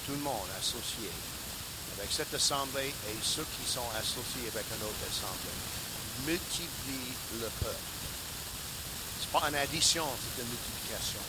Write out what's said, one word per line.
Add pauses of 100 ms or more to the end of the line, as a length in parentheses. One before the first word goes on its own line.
Tout
le
monde
associé (880)
avec
cette
assemblée
et
ceux (100)
qui
sont
associés
avec
une
autre
assemblée. (680)
Multiplie (300)
le (120)
peuple. (1300)
C'est
pas
une
addition, (100)
c'est
une
multiplication.